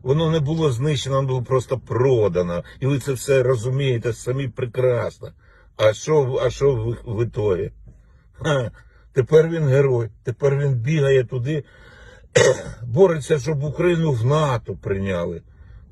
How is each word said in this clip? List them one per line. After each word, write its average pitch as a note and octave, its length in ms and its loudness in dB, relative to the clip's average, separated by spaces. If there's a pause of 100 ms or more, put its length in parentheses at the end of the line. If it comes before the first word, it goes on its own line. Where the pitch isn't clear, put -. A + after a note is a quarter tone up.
Воно D#3 280 2
не D#3+ 100 0
було D#3 300 0
знищено, C3+ 460 -2
воно C3+ 120 0
було B2+ 140 -2
просто B2+ 360 -2
продано. G2 840 0 (160)
І B2+ 60 -4
ви C#3 120 0
це C#3 140 -4
все C3 300 2
розумієте B2+ 680 -2
самі C3 360 -6
прекрасно. B2 840 -4 (440)
А G#2+ 160 4
що, C3+ 500 0
а B2 80 0
що C#3 240 2
в, A2+ 220 -4 (100)
в A#2 180 -4
ітогі? G#2 460 -2 (640)
Ха, C#3 380 -2 (420)
тепер D#3 360 4
він D#3+ 200 0
герой, C3 400 2 (140)
тепер C#3 360 -2
він C#3+ 160 0
бігає C3+ 500 2
туди, A#2+ 400 -4 (680)
<clears throat> - 480 2
бореться, D#3 560 2
щоб C#3+ 260 -4
Україну D#3+ 480 0
в A#2 140 -2
нато C3+ 480 0
прийняли. F2+ 680 -4 (500)